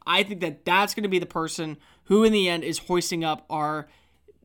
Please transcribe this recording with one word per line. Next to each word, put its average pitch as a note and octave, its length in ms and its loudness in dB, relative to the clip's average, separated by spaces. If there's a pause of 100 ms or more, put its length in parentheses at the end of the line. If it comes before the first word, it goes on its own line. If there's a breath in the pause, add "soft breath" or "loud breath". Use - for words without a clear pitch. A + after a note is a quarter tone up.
I F#3 180 2
think G3 180 -10
that D#3+ 240 -6
that's F#3 280 2
gonna G#3 160 -2
be F#3 100 2
the E3 60 -4
person D#3+ 520 -6 (280 soft breath)
who G#3 180 6
in A3 100 6
the F#3+ 160 2
end E3+ 140 -2
is D#3+ 160 -6
hoisting F3 440 -2
up D#3 260 -4
our D3+ 380 -4 (580 soft breath)